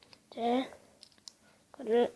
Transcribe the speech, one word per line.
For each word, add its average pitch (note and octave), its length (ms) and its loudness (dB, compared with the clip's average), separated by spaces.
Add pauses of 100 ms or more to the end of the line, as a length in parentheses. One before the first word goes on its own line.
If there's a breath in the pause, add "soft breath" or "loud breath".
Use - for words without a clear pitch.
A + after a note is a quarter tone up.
(320)
이제 A#3+ 400 0 (1000)
그를 A#3+ 440 0